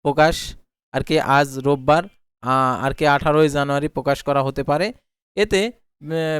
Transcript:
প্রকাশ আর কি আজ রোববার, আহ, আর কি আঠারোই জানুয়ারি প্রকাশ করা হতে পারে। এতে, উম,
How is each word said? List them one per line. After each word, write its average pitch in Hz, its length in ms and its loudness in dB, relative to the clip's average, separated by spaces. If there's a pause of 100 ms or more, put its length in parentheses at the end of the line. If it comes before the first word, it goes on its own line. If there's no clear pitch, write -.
প্রকাশ 156 520 0 (380)
আর 131 100 -2
কি 156 180 0
আজ 143 280 2 (180)
রোববার, 143 380 2 (380)
আহ, 131 420 0
আর 139 100 0
কি 151 120 -2
আঠারোই 151 420 2
জানুয়ারি 143 400 -2
প্রকাশ 139 340 -2
করা 139 200 0
হতে 135 280 -4
পারে। 175 220 -2 (440)
এতে, 202 240 0 (420)
উম, 147 80 -12 (300)